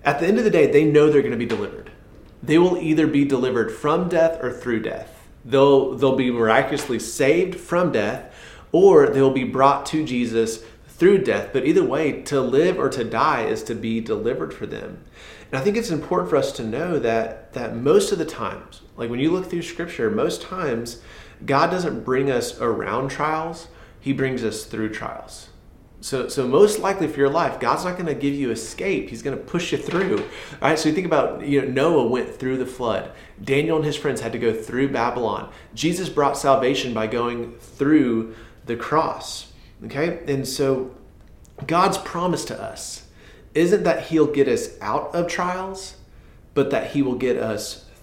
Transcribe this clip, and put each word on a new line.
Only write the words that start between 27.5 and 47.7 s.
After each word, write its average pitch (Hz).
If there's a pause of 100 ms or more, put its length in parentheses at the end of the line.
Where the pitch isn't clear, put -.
God's 147
not 180
gonna 165
give 139
you 135
escape. 170
He's 113
gonna 135
push -
you 202
through. 175 (440)
All 131
right, 156
so 151
you 156
think 180
about, -
you 139
know, 127
Noah 135
went 120
through 131
the 123
flood. 113 (320)
Daniel 156
and 151
his 147
friends 135
had 117
to 120
go 117
through 123
Babylon. 117 (240)
Jesus 170
brought 139
salvation 127
by 110
going 120
through 127 (320)
the 117
cross. - (320)
Okay, 151
and 135
so 135 (720)
God's 175
promise 175
to 107
us - (480)
isn't 175
that 165
he'll 156
get 139
us 113 (100)
out 110
of 170
trials, 190 (580)
but 135
that 120
he 143
will 127
get 123
us - (160)